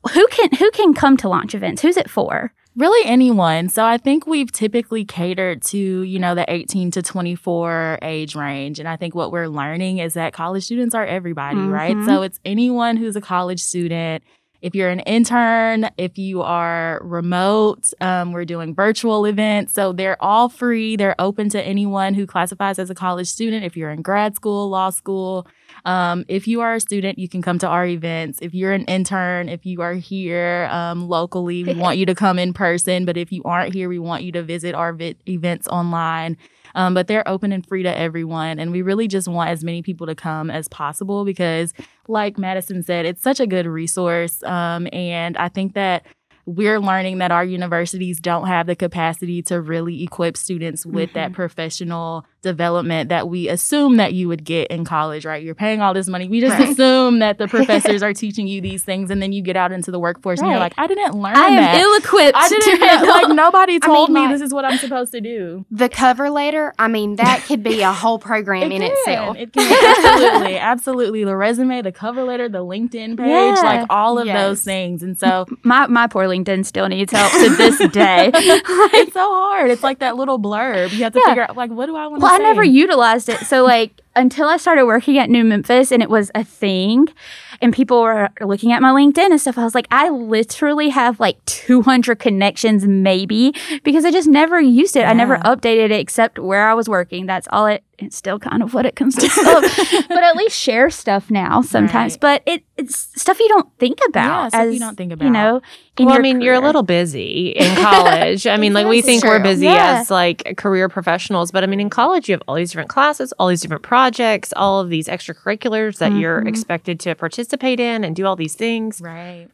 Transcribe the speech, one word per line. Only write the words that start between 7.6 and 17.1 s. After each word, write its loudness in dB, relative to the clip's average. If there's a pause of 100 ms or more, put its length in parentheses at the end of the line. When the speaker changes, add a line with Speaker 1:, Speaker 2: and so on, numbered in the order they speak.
Speaker 2:
age -10
range. -8
And -12
I -8
think -10
what -6
we're -6
learning -6
is -6
that -6
college -8
students -4
are -4
everybody, -6
right? -2
Speaker 1:
Mm-hmm. -4
Speaker 2:
So 2
it's -8
anyone -2
who's -6
a -6
college -6
student. -6 (400)
If -8
you're 0
an -4
intern, 0
if -8
you -6
are -4
remote, -2